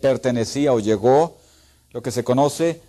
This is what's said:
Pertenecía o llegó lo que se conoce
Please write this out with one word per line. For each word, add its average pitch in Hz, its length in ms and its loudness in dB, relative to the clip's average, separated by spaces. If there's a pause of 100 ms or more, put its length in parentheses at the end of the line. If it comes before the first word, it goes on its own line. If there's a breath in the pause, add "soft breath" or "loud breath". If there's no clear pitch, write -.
Pertenecía 131 720 0
o 117 80 2
llegó 117 560 2 (560 soft breath)
lo 120 100 -10
que 127 80 -6
se 117 140 -6
conoce 147 640 0